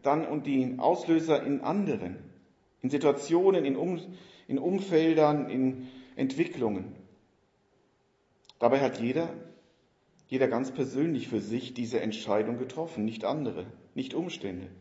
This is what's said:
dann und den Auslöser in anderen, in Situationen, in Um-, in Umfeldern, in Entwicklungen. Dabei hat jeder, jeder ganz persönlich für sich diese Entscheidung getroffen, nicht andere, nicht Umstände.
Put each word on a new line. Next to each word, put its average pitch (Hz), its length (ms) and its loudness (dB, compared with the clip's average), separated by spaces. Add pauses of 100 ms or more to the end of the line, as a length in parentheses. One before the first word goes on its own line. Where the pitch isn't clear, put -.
dann 156 240 2
und 151 200 -4
den 127 340 0
Auslöser 160 640 4
in 139 160 0
anderen, 139 560 -2 (680)
in 131 80 0
Situationen, 160 720 4
in 135 120 0
Um-, 170 240 -2 (480)
in 135 100 -2
Umfeldern, 160 920 4
in 131 380 -2 (300)
Entwicklungen. 127 800 -2 (1600)
Dabei 127 220 4
hat 120 200 0
jeder, 151 320 0 (960)
jeder 131 220 2
ganz 120 240 -2
persönlich 135 560 -2
für 107 120 0
sich 110 340 -6
diese 117 260 -2
Entscheidung 107 580 -2
getroffen, 131 460 -6
nicht 110 200 -6
andere, 107 420 -4 (280)
nicht 131 200 -8
Umstände. 101 540 -6 (120)